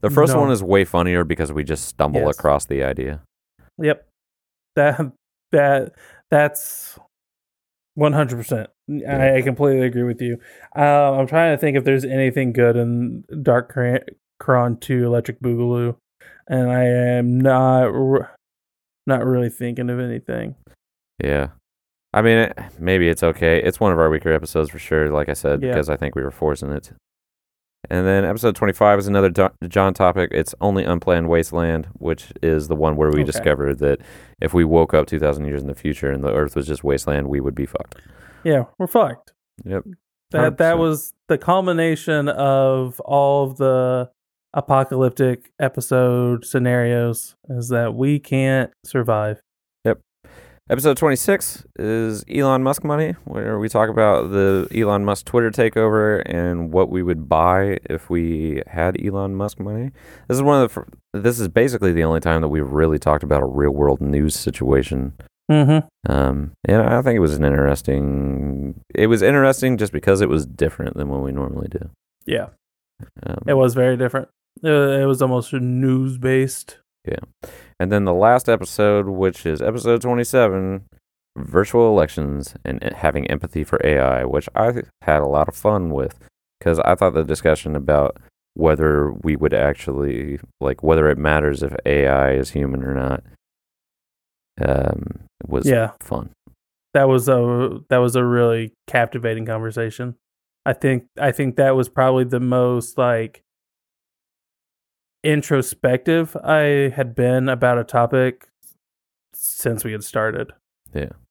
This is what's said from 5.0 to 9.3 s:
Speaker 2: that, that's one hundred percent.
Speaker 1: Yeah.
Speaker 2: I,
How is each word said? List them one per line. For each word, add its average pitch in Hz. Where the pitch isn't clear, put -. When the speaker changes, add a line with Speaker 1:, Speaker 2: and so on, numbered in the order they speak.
Speaker 2:
that, 139
that's -
one 151
hundred 139
percent. 113
Speaker 1:
Yeah. 143
Speaker 2:
I, 135